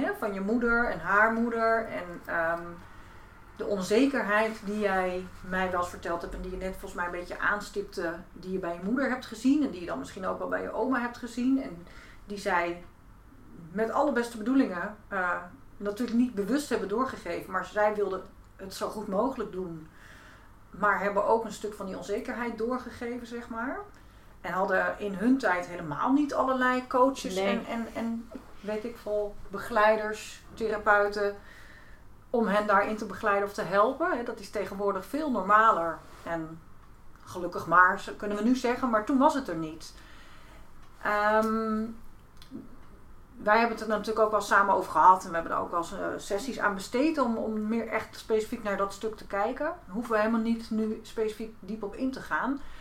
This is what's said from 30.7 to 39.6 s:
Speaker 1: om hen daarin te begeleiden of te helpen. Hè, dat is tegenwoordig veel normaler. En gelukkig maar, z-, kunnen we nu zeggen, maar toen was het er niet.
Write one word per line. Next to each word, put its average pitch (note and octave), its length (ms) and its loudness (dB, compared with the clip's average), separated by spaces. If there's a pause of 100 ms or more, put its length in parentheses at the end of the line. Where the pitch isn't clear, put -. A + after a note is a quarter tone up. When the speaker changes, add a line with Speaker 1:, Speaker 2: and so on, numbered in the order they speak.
Speaker 1:
om A3+ 160 4
hen G#3 200 4
daarin G#3 300 4
te A3 100 -6
begeleiden G3+ 420 0
of G3+ 60 -10
te G#3+ 80 -4
helpen. B3+ 540 4
Hè, A#3+ 60 -4
dat A#3 180 -8
is F#3+ 100 -14
tegenwoordig G3 560 -2
veel D4+ 240 -2
normaler. G3 680 6 (240)
En D#3+ 380 -6 (640)
gelukkig F3+ 420 -6
maar, F3+ 340 8
z-, G#3 160 -10
kunnen G#3 200 -4
we G#3 80 -2
nu B3 120 6
zeggen, B3 340 0
maar G#3+ 140 4
toen C#4 140 4
was D4+ 160 8
het C4+ 140 -2
er E3+ 80 -4
niet. D#3+ 360 -8 (1120)